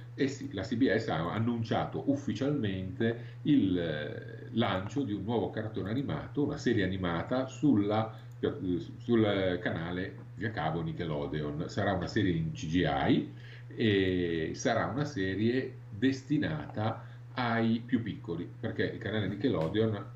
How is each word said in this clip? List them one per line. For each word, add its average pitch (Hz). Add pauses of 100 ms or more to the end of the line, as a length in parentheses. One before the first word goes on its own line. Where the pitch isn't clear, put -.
(160)
e 135
sì, -
la 98
C 117
B 123
S 107
ha 85
annunciato 113
ufficialmente 113
il, 107
eh, 76
lancio 107
di 104
un 95
nuovo 107
cartone 107
animato, 120
una -
serie 110
animata 92
sulla, 110 (800)
sul 101
canale 90 (180)
via 107
cavo 80
Nickelodeon. 76
Sarà 101
una 90
serie 95
in 80
C -
G 82 (200)
I - (360)
e 92
sarà 113
una 131
serie 104 (160)
destinata 107 (280)
ai 117
più 127
piccoli, 85 (100)
perché 107
il 82
canale 104
Nickelodeon 101 (100)